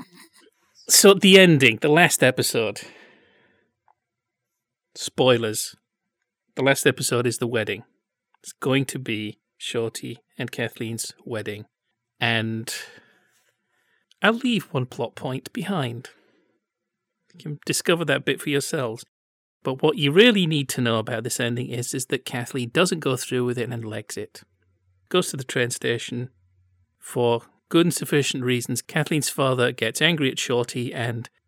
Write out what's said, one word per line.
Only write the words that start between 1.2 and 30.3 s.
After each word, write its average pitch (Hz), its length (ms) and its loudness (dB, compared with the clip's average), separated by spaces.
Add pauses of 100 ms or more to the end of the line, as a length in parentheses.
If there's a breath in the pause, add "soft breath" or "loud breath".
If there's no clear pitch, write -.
ending, 135 420 8
the 147 80 2
last 160 320 4
episode. 117 600 2 (2250 loud breath)
Spoilers. 117 800 0 (800)
The 143 80 -4
last 135 220 2
episode 123 420 0
is 117 120 -2
the 123 80 -2
wedding. 107 360 -4 (580)
It's - 120 -20
going 135 320 0
to - 140 -10
be 107 400 -8 (180)
Shorty - 640 -8 (180)
and 123 140 -6
Kathleen's 113 640 -8 (120)
wedding. 107 400 -8 (540)
And 113 540 -2 (1500 loud breath)
I'll 208 120 4
leave 233 320 -2
one 127 200 -4
plot 120 300 -8
point - 360 -10
behind. 135 580 -6 (1200)
You 175 60 -20
can 147 260 -10
discover 165 400 0
that 139 180 -2
bit - 180 -4
for - 80 -8
yourselves. 139 540 -4 (600)
But 135 180 -6
what 156 160 2
you 143 140 2
really 202 340 6
need 151 240 -2
to - 120 -4
know 113 180 2
about 117 240 -6
this 120 160 -6
ending 123 300 -4
is, 123 240 -8
is 135 140 -6
that 135 180 -4
Kathleen 123 440 -6
doesn't 180 300 0
go 135 180 -2
through 127 280 -2
with 123 120 -2
it 117 120 -4
and 117 140 -8
legs 107 320 -10
it. - 280 -12 (640)
Goes 180 220 0
to 160 60 -8
the 131 60 -8
train 123 280 -2
station. 120 580 -4 (720)
For 117 420 0 (280)
good 170 180 4
and 170 60 0
sufficient 139 500 -2
reasons, 123 380 -2
Kathleen's 151 480 -2
father 127 420 0
gets 117 300 -4
angry 156 300 2